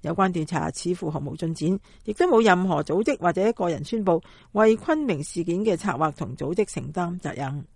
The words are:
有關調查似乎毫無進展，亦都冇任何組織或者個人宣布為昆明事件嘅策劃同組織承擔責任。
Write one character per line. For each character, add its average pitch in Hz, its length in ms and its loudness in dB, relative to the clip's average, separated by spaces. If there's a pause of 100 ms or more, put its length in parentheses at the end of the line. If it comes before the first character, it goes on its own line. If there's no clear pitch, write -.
有 170 120 -4
關 190 180 2
調 160 140 -2
查 160 240 -2
似 - 240 -4
乎 170 160 -6
毫 151 80 -6
無 143 180 -8
進 165 160 -4
展， 170 260 0 (260)
亦 208 80 -6
都 359 140 2
冇 233 160 6
任 185 240 6
何 160 180 2
組 175 180 0
織 185 160 0
或 175 140 2
者 196 220 2
個 180 140 -2
人 147 160 -4
宣 214 200 -4
布 170 180 4 (300)
為 220 240 6
昆 311 220 0
明 208 240 -2
事 165 200 -6
件 170 220 -2
嘅 202 120 2
策 202 140 -2
劃 151 220 0
同 - 240 -8
組 147 180 -6
織 208 100 2
承 - 280 -8
擔 175 280 -4
責 - 160 -8
任。 139 400 -6